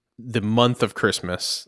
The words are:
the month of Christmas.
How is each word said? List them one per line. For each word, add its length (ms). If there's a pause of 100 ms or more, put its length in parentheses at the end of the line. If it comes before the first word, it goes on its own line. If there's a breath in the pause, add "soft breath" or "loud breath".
(160)
the 240
month 440
of 100
Christmas. 720